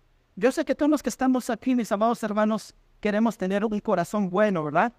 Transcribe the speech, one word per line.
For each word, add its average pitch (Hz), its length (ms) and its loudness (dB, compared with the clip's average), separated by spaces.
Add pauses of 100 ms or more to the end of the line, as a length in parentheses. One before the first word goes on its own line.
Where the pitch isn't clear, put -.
(340)
Yo 226 180 2
sé 320 120 -2
que 269 100 -2
todos 294 160 2
los 294 120 2
que - 80 -4
estamos 254 400 0
aquí, 247 260 -2
mis 233 160 -2
amados 220 320 0
hermanos, 214 500 -2 (240)
queremos 208 400 0
tener 196 260 -2
un 208 140 -2
corazón 196 500 0
bueno, 185 360 0
¿verdad? 170 340 0